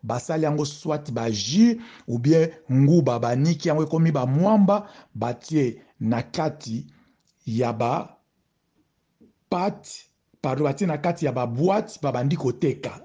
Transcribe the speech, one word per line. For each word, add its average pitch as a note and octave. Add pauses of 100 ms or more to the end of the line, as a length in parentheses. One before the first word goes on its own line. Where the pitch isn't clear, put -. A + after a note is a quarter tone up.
basali B2
yango D3+
soit D3
ba A#2
jus, F3+ (300)
ou A#2+
bien D#3+ (220)
nguba C3+
baniki C3+
yango D#3
ekomi D#3+
ba C3+
mwamba, G3 (280)
batie A#2+ (180)
na A#2
kati C#3+ (580)
ya A#2
ba A#2+ (1300)
pâte, - (320)
pardon, C#3
batie D3
na D3+
kati E3+
ya C3
ba B2
boîte, F3+
babandi C3+
koteka, C3